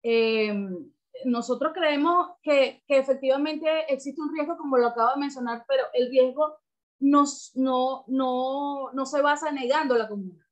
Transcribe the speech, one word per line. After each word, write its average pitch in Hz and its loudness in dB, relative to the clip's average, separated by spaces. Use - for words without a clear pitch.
Eh, 226 2
nosotros 247 -2
creemos 339 2
que, 277 2
que 277 2
efectivamente 285 0
existe 269 -4
un 294 -6
riesgo, 311 -4
como 269 0
lo 240 4
acabo 233 2
de 285 -4
mencionar, 247 -6
pero 262 2
el 247 0
riesgo 262 2
no, 285 6
no, 262 0
no, 262 -2
no 262 -4
se 285 -2
basa 294 0
negando 269 0
la 220 0
comuna. 190 -12